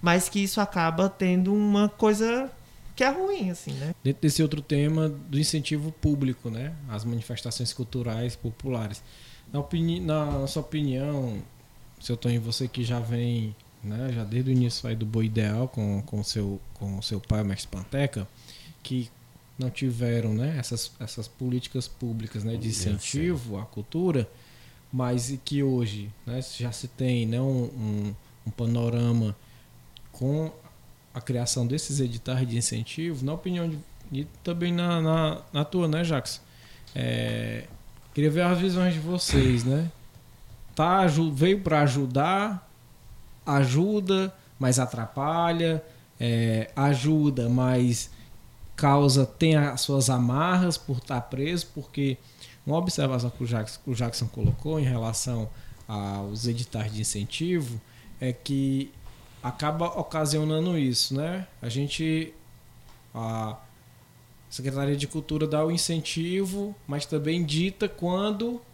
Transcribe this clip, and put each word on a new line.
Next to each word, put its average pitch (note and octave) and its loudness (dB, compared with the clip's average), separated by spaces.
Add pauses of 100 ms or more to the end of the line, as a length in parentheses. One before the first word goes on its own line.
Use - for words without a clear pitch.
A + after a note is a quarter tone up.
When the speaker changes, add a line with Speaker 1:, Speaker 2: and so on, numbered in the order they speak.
Speaker 1:
mas F3 4
que G3+ 0
isso G3 0
acaba F3+ 2
tendo F#3 2
uma G#3 4
coisa A3+ 2 (420)
que B3+ 2
é C4+ 6
ruim, F4+ 0
assim, E3+ -8
né? C#3 -4
Speaker 2:
Dentro C#3 0
desse D#3 4
outro D3+ 0
tema D#3 2
do C#3+ -2
incentivo D3+ -2
público, C#3 0
né, B2+ -6 (160)
às G#2+ -6
manifestações A#2 -4
culturais A#2+ -4
populares. A2+ -6 (500)
Na C#3+ -2
opini-, E3+ 0
na, D#3 0 (140)
na C3+ -2
sua D3+ -4
opinião, C#3 -2 (640)
seu A#2+ -4
Tonho, A#2+ 0
você A#2 -4
que B2 -4
já A#2+ 0
vem, A#2 -2 (280)
né, A#2 -4
já A#2 -2
desde A#2+ 0
o C3 4
início B2 2
aí A2+ -2
do A2+ -2
Boi A2+ 0
Ideal A2 2
com, G#2 -2
com G#2 -4
seu, G2+ -2 (140)
com G2 -6
seu G2+ -4
pai, G#2+ 0
o G#2 0
mestre F#2+ -4
Panteca, G#2+ -2 (540)
que B2 -4 (480)
não B2+ -2
tiveram, A#2 0
né, C3+ 0
essas, A#2+ -6
essas A2 -10
políticas B2+ -4
públicas, A2 -6
né, A2+ -2
de A#2 -4
Speaker 3:
Eu A2 -2
sei. F#2 0
Speaker 2:
incentivo C3+ -2
à A2 -6
cultura, C#3+ 0 (640)
mas B2 0
e C3+ -6
que C#3 -2
hoje, G#2+ 0 (160)
né, A#2+ -6 (180)
já A#2+ -4
se B2+ -10
tem, B2 0
né, A#2 0
um, C3 2
um, G#2+ -2 (320)
um G#2+ -6
panorama A#2 2 (760)
com D3+ -2 (640)
a B2 -10
criação A#2+ 0
desses C#3+ -2
editais B2+ -2
de A#2 -2
incentivo, B2+ -4
na C#3+ -2
opinião F3 -2
de, D3+ -4 (340)
e C#3 -4 (180)
também F3 0
na, F3 2
na, D#3+ 2 (100)
na C#3+ 0
tua, F3 0
né, D#3 2
Jackson? D#3 -2 (560)
É, A#2 -2 (480)
queria D3 4
ver E3 2
as F3 4
visões F3+ 2
de D#3 0
vocês, C#3+ 4
né? D3 2 (840)
Tá, F3 4
aju-, E3 6
veio F3 4
pra D#3 4
ajudar, D3 2 (800)
ajuda, F#3 4 (260)
mas B2+ 4
atrapalha, D#3+ 0 (360)
é, A2+ 2
ajuda, C#3+ 4
mas B2+ 4 (640)
causa, C#3 6
tem D#3+ 4
as C#3+ 4
suas C3+ 2
amarras D#3 4
por B2+ -4
tá B2 -4
preso, D#3 -2
porque C#3 -2 (480)
uma D3+ 0
observação C3+ 0
que B2+ -6
o A#2+ -2
Jackson, A2 -2
que - -8
o A#2+ 0
Jackson A#2 -2
colocou D3+ 0
em D3 2
relação A#2 -2 (380)
aos G2+ -4
editais A#2 -4
de G#2+ -6
incentivo A#2+ -2 (420)
é B2+ 0
que C3+ -2 (500)
acaba D#3 -2 (120)
ocasionando D#3 0
isso, C3 2
né? E3+ -2 (160)
A B2 -6
gente, D#3+ -2 (800)
a A2+ -4 (920)
Secretaria C#3 0
de C#3+ -4
Cultura D3+ -2
dá D3+ 2
o E3 2
incentivo, F3+ -2 (140)
mas C#3+ -4
também D#3+ 0
dita F3 0
quando G#3 -2 (120)